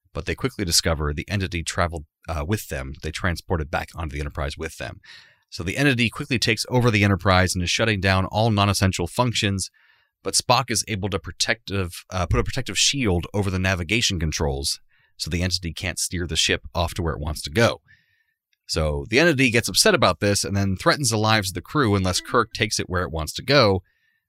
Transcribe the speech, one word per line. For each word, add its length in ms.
but 140
they 100
quickly 280
discover 480
the 160
entity 360
traveled, 400
uh, 180
with 220
them. 240
They 80
transported 640
back 240
onto 180
the 60
Enterprise 360
with 220
them. 220
So 140
the 120
entity 320
quickly 300
takes 300
over 220
the 140
Enterprise 500
and 100
is 60
shutting 300
down 260
all 240
non-essential 580
functions, 600
but 120
Spock 360
is 160
able 220
to 100
protective, 920
uh, 160
put 140
a 40
protective 340
shield 560
over 160
the 80
navigation 640
controls 600
so 120
the 140
entity 300
can't 260
steer 280
the 100
ship 260
off 220
to 80
where 120
it 60
wants 220
to 80
go. 300
So 420
the 100
entity 300
gets 180
upset 260
about 260
this 240
and 120
then 200
threatens 340
the 60
lives 340
of 40
the 80
crew 320
unless 260
Kirk 320
takes 280
it 100
where 120
it 100
wants 220
to 80
go. 400